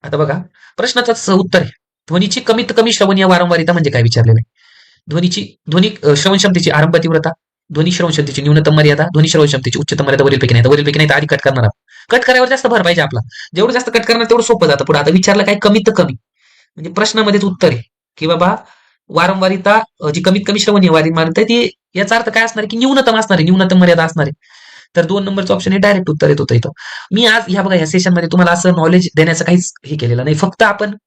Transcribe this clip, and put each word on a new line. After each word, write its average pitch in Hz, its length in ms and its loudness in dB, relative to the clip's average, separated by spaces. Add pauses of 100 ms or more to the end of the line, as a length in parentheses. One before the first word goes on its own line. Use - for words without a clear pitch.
आता 151 140 -8
बघा, 147 180 -2 (420)
प्रश्नाचं 240 560 -2
उत्तर 185 280 2
आहे, - 80 -4 (400)
ध्वनीची 190 320 -2
कमीत 226 360 -2
कमी 226 160 2
श्रवणीय 196 320 0
वारंवारिता 175 480 2
म्हणजे 156 180 0
काय 123 120 0
विचारलेलं 117 360 4
आहे. - 120 -4 (580)
ध्वनीची, 180 400 -4 (220)
ध्वनी, 185 200 2 (120)
अ, - 40 0 (100)
श्रवणक्षमतेची 185 540 0
आरंभ 156 260 2
तीव्रता, 165 340 0 (420)
ध्वनी 160 200 0
श्रवणक्षमतेची 147 500 -4
न्यूनतम 151 320 2
मर्यादा, 151 300 2
ध्वनी 151 240 0
श्रवणक्षमतेची 143 500 0
उच्चतम 139 260 -4
मर्यादा 135 200 2
वरीलपैकी 127 300 2
नाही, 117 100 4
तर 127 60 4
वरीलपैकी 147 280 2
नाही, 151 100 2
तर 139 60 2
आधी 151 120 0
कट 143 140 -2
करणार 135 220 0
आहोत. 107 200 -4 (280)
कट 247 100 2
करायवर 254 280 2
जास्त 262 180 -2
भर 220 160 0
पाहिजे 170 200 0
आपला, 135 180 -4 (360)
जेवढं 220 160 0
जास्त 247 220 -4
कट 226 100 0
करणार 233 200 0
तेवढं 226 180 2
सोपं 220 240 0
जातं 147 180 0
पुढे. 151 140 0
आता 160 120 0
विचारलं 196 340 2
काय 208 100 0
कमीत 208 420 2
कमी, 151 160 0 (640)
म्हणजे 160 140 -14
प्रश्नामध्येच 208 540 0
उत्तर 185 240 0
आहे 117 140 -2 (340)
की 156 100 -6
बाबा 175 300 0 (520)
वारंवारिता, 190 760 0 (180)
अ, 151 100 -4
जी 160 100 -4
कमीत 190 260 2
कमी 208 120 -2
श्रवणीय 196 320 2
वारंवारिता 160 500 0
आहे 220 40 4
ती, 233 260 0 (240)
याचा 196 220 -2
अर्थ 226 120 -2
काय 220 160 -2
असणार 226 180 -6
आहे 208 60 -6
की 226 80 -8
न्यूनतम 254 400 2
असणार 208 220 0
आहे, 165 120 2
न्यूनतम 185 280 2
मर्यादा 170 260 4
असणार 160 220 -4
आहे. 151 160 -10 (540)
तर 170 80 0
दोन 196 200 -2
नंबरचं 196 300 -4
ऑप्शन 190 180 -4
हे 202 60 0
डायरेक्ट 196 320 0
उत्तर 151 180 0
येत 143 120 2
होतं - 140 -2
इथं. 117 160 0 (420)
मी 226 140 0
आज 226 220 2
ह्या, 185 140 -2
बघा, 190 140 0
ह्या 160 100 0
सेशन 185 260 0
मध्ये 170 200 0
तुम्हाला 175 200 2
असं 175 180 0
नॉलेज 175 460 2
देण्याचं 160 280 0
काहीच 180 280 0 (140)
हे 151 100 -8
केलेलं 120 280 -2
नाही, 151 120 -2
फक्त 180 260 -2
आपण 202 340 -2 (100)